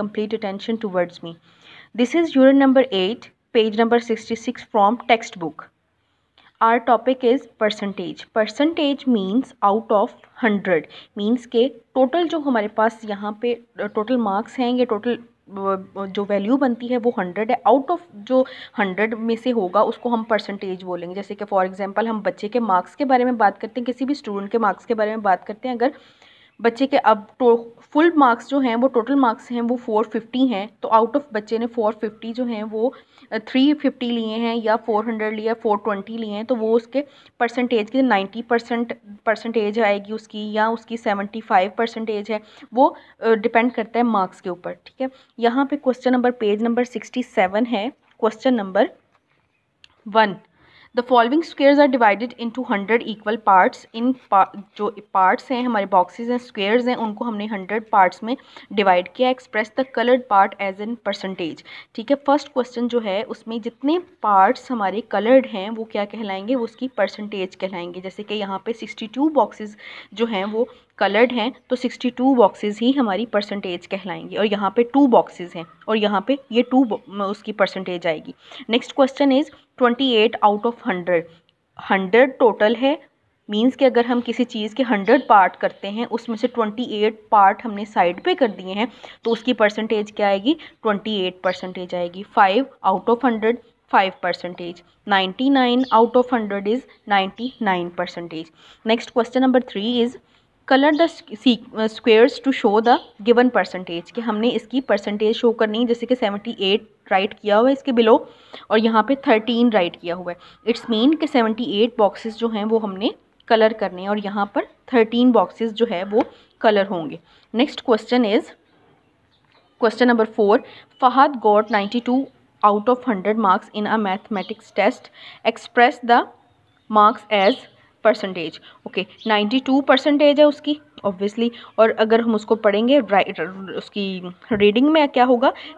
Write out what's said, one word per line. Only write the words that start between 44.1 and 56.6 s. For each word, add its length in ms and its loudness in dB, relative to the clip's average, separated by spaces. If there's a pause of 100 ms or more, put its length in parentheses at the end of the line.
के 80 -8
ऊपर। 220 -10
ठीक 300 -18
है, 80 -4 (300)
यहाँ 260 2
पे 100 -4
question 380 -2
number, 180 2
page 320 -2
number 200 0
sixty 400 -8
seven 420 -2
है, 240 -4 (300)
question 340 0
number 360 0 (1160)
one, 280 2 (640)
"The 80 -4
following 400 4
squares 320 4
are 160 4
divided 380 2 (100)
into 240 -8
hundred 400 0
equal 300 -6 (100)
parts 320 4 (160)
in 180 0 (200)
pa-, 280 2 (160)
जो 180 -6 (180)
parts 380 0
हैं 120 -2
हमारे 220 -2
boxes 440 -2
हैं, 80 -2
squares 500 -2